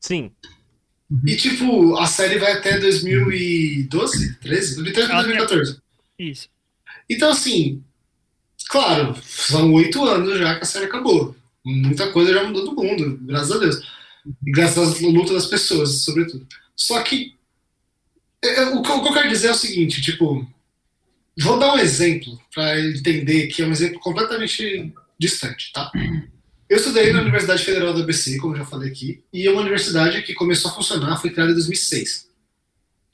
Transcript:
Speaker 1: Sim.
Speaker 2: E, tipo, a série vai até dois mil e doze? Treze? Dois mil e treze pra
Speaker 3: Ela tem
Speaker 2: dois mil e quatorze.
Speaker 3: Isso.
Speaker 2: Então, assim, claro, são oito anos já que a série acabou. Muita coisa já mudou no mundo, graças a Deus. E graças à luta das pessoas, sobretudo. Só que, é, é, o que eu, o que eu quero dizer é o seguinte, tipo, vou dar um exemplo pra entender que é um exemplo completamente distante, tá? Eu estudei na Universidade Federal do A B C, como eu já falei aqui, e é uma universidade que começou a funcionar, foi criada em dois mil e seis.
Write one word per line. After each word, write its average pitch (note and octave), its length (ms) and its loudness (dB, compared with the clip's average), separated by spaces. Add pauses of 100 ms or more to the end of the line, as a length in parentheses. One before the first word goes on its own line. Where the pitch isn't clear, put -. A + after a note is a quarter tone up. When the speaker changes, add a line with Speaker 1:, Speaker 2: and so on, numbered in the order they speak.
Speaker 1:
Sim. D3 300 -6 (960)
Speaker 2:
E, D3+ 100 0
tipo, G#3+ 640 4
a E3+ 80 0
série F#3+ 320 0
vai G3 140 2
até G3 260 0
dois F3+ 240 2
mil G3 300 2
e E3 580 0
doze? F#3 460 0
Treze? D3+ 400 -2
Dois D#3 80 -8
mil G3 60 -4
e - 40 -8
treze A#3 140 2
pra F3 100 0
Speaker 3:
Ela F3+ 100 2
tem A3 80 -2
Speaker 2:
dois - 0 -
mil - 0 -
e A3 120 0
quatorze. D3+ 320 0 (380)
Speaker 3:
Isso. D3+ 300 -12 (600)
Speaker 2:
Então, D4 200 2
assim, F#3 520 0 (840)
claro, D#3 560 0
são D#3 500 2
oito F#3 300 4
anos G3 340 0
já D#3+ 160 2
que E3 80 -6
a F3+ 40 -6
série G3 200 -4
acabou. B3 480 0 (320)
Muita C#3 460 0
coisa F3 200 4
já G3 120 2
mudou G3 200 -4
no - 100 -8
mundo, F3+ 480 -2
graças C#3+ 300 -4
a A3 60 0
Deus. E3+ 240 0 (640)
E C#3+ 60 -2
graças E3 500 2
à F3 60 2
luta F3 260 4
das F3 120 0
pessoas, D3 580 0
sobretudo. D#3+ 420 -4 (300)
Só A#3 260 0
que, - 320 -4 (1080)
é, B3 200 2
é, B3+ 60 4
o C4 140 -2
que - 80 -4
eu, C#4+ 60 2
o C4 60 0
que C#4+ 60 0
eu C#4+ 40 2
quero C#4+ 160 2
dizer A3 200 2
é - 20 4
o A3+ 40 2
seguinte, F3 460 -2
tipo, C#3+ 480 -2 (880)
vou G#3 200 2
dar C#4 160 4
um C4+ 40 4
exemplo D3+ 600 0 (140)
pra D#3 260 -2
entender D3+ 680 0
que - 140 -6
é D#3+ 40 0
um D#3+ 60 0
exemplo E3 280 -2
completamente G#3+ 880 -4 (280)
distante, - 540 -6
tá? - 180 -10 (800)
Eu G3+ 80 4
estudei A3 360 4
na - 80 4
Universidade F3+ 440 2
Federal F3 280 0
do E3 100 0
A D#3 40 -4
B D#3+ 60 -2
C, C3+ 260 -2
como D#3 160 -4
eu C#3+ 40 -6
já C#3 60 -8
falei C3+ 260 -10
aqui, - 320 -12 (100)
e F#3 140 -4
é G3 40 6
uma G3+ 100 2
universidade F3 600 0
que F#3 120 -10
começou E3+ 360 0
a - 40 -10
funcionar, D#3+ 440 -2
foi E3+ 120 -4
criada E3 200 2
em E3+ 40 4
dois E3 120 2
mil F3+ 80 -4
e - 20 -4
seis. - 540 -4 (840)